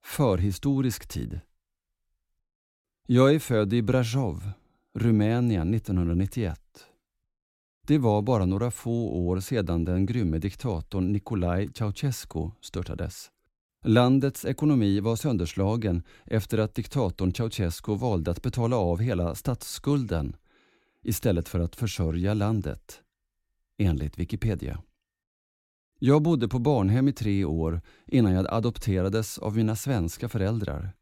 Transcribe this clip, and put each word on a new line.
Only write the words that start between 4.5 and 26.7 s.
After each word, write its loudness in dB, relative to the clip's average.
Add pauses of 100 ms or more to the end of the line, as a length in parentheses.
Rumänien, 2
nittonhundranittioett. -2 (1000)
Det 4
var 2
bara 2
några 0
få -4
år 0
sedan -2
den 0
grymme 0
diktatorn -4
Nicolae -2
Ceausescu -4 (100)
störtades. -8 (540)
Landets 4
ekonomi 2
var 0
sönderslagen 0 (220)
efter -2
att 0
diktatorn -2
Ceausescu -2
valde 0
att -4
betala 0
av 2
hela 0
statsskulden -4 (680)
istället 0
för -2
att -2
försörja -2
landet, -4 (760)
enligt 0
Wikipedia. -4 (1160)
Jag 6
bodde 2
på -2
barnhem 2